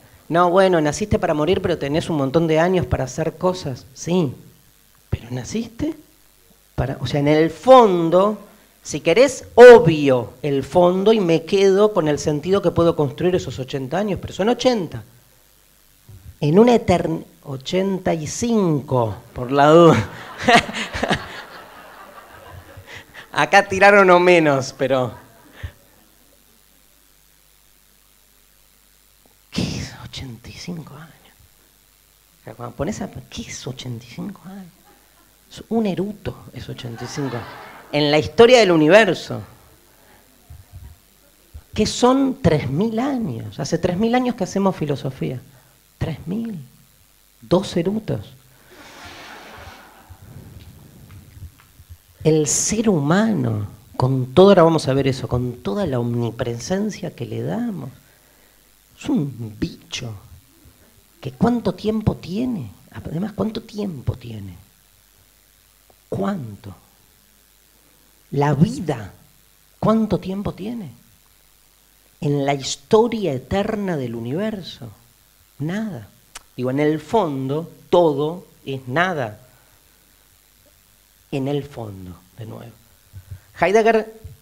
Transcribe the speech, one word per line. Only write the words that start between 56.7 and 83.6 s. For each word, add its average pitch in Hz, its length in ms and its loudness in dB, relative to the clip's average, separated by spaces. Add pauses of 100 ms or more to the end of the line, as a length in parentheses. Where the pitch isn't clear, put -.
que 117 100 -10
le 113 160 -8
damos, 175 480 -8 (1120)
es - 80 -12
un 120 500 -6
bicho. - 560 -10 (1080)
¿Que 131 100 -10
cuánto 226 420 -2
tiempo 214 440 -4
tiene? 190 520 -8 (220)
Además, 170 420 -8
¿cuánto 220 280 -6
tiempo 190 540 -8
tiene? 101 420 -14 (1500)
¿Cuánto? 123 640 -8 (1600)
La 143 220 0
vida, 151 600 -4 (640)
¿cuánto 214 400 0
tiempo 190 340 -8
tiene? 202 380 -12 (1300)
En 143 260 -2
la 143 100 0
historia 214 760 0
eterna 196 640 -4
del 123 200 -6
universo, 151 760 -8 (680)
nada. 170 500 -8 (480)
Digo, 127 140 -4
en 143 100 -2
el 151 180 0
fondo, 151 720 -4 (180)
todo 165 560 2 (200)
es 135 220 -10
nada. 139 520 -2 (1900)
En 135 200 -4
el 143 160 -4
fondo, 95 500 -14 (220)
de 110 80 -16
nuevo. 117 260 -18 (880)
Heidegger 214 540 2 (280)